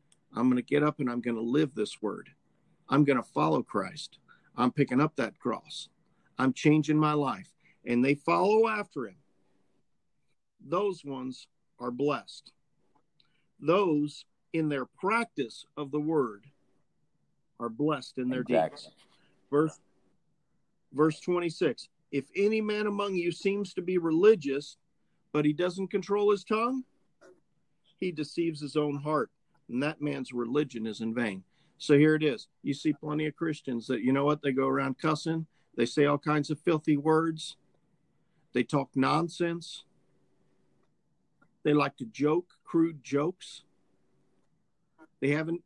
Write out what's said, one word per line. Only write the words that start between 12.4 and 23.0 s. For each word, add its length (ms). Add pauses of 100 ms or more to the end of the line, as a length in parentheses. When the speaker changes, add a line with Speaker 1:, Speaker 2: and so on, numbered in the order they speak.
Speaker 1:
Those 680 (280)
in 160
their 160
practice 800 (120)
of 140
the 100
word 500 (1080)
are 120
blessed 480
in 100
their 120
Speaker 2:
Exactly. 420
Speaker 1:
deeds. 120 (560)
Verse, 300 (1120)
verse 280
twenty-six, 680 (240)
"If 140 (100)
any 240
man 260
among 280